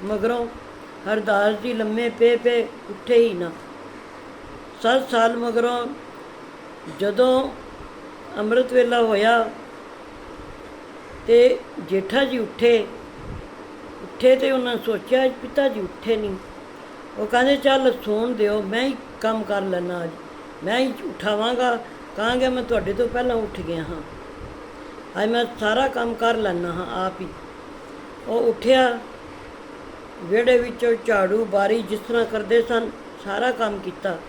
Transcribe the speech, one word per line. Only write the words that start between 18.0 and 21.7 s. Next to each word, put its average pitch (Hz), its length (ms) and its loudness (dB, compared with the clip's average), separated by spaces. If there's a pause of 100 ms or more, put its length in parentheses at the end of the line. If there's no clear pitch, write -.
ਸੌਣ 214 260 0
ਦਿਓ, 208 300 2
ਮੈਂ 220 260 0
ਹੀ 262 80 -2 (260)
ਕੰਮ 220 220 0
ਕਰ 202 180 -2
ਲੈਣਾ, 180 420 -2
ਅੱਜ 170 60 -4 (540)
ਮੈਂ 208 160 0
ਹੀ 262 140 2 (100)
ਉਠਾਵਾਂਗਾ, 233 760 0 (380)